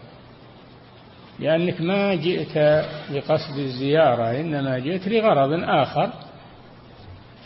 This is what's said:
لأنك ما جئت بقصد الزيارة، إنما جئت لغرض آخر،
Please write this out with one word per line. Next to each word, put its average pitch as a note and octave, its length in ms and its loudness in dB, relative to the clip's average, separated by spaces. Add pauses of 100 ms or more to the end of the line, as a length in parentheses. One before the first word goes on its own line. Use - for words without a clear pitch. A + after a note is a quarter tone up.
(1400)
لأنك E3+ 420 0
ما G3 340 0
جئت D#3 680 2 (260)
بقصد C#3+ 480 -2
الزيارة، C3 800 2
إنما C#3 380 -4
جئت F3+ 300 -4
لغرض F3 540 2
آخر، D#3 480 0 (1400)